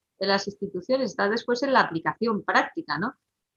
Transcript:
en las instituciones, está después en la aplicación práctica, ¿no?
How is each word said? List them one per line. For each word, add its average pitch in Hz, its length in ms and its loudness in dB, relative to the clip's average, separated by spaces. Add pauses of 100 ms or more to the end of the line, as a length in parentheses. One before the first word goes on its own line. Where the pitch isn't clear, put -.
(200)
en 190 80 0
las 196 180 2
instituciones, 202 640 -2
está 196 180 0
después 240 360 -2
en 277 80 0
la 240 80 6
aplicación 175 640 -2
práctica, 190 540 0
¿no? 220 160 -4 (420)